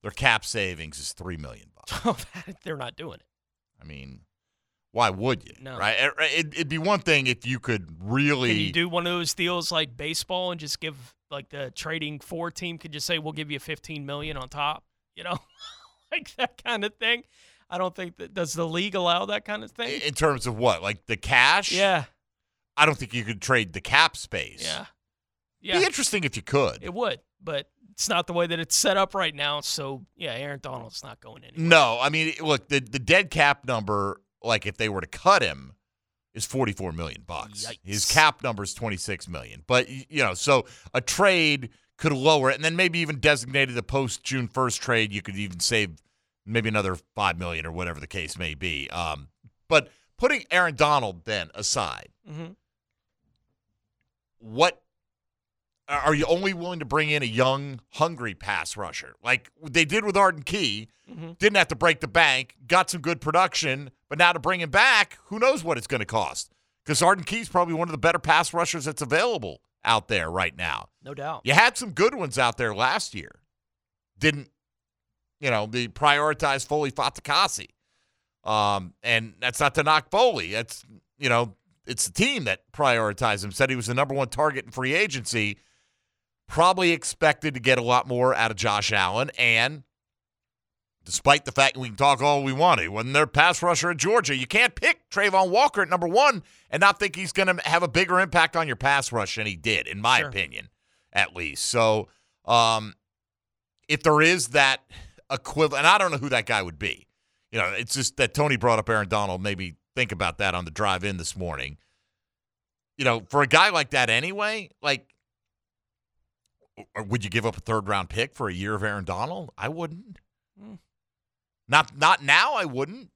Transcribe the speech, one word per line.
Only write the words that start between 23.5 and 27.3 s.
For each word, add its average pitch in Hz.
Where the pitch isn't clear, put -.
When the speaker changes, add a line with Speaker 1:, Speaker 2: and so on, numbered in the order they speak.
Speaker 1:
the 92
cap 151
space. -
Speaker 2:
Yeah. 78
Yeah. 202
Speaker 1:
Be 392
interesting 214
if -
you -
could. 120
Speaker 2:
It 175
would, 226